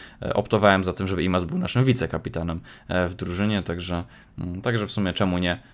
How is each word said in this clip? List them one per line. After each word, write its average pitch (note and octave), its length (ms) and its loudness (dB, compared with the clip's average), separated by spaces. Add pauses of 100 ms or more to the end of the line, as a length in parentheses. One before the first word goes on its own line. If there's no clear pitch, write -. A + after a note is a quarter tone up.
(220)
e, F#2+ 120 -4
optowałem G2+ 500 4
za F2+ 100 0
tym, F#2+ 140 -2
żeby F#2 160 0
Imaz F2+ 220 2
był E3+ 120 -4
naszym C3 260 2
wicekapitanem, E2+ 800 0 (260)
e, F2+ 200 0
w F2 60 -6
drużynie, F#2 500 -2
także, F2 400 -4 (360)
mm, F2+ 220 -6
także A2+ 260 0
w - 40 -8
sumie F#2 220 0
czemu F2+ 240 0
nie? F2 220 0 (140)